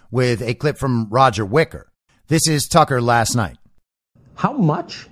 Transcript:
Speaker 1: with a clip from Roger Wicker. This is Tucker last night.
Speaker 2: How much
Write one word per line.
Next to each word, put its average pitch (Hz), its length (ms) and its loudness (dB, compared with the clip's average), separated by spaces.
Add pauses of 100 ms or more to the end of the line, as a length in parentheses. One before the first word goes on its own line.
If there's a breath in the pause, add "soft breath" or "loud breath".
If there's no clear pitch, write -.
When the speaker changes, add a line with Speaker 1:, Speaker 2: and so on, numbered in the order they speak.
(120)
Speaker 1:
with 120 280 0
a 120 140 -4
clip - 240 -4
from 120 320 -2
Roger 120 340 2
Wicker. 120 460 -2 (380)
This 160 200 2
is 151 180 0
Tucker 147 340 4
last 117 360 2
night. 101 200 -4 (800)
Speaker 2:
How 214 180 -2
much 185 600 -2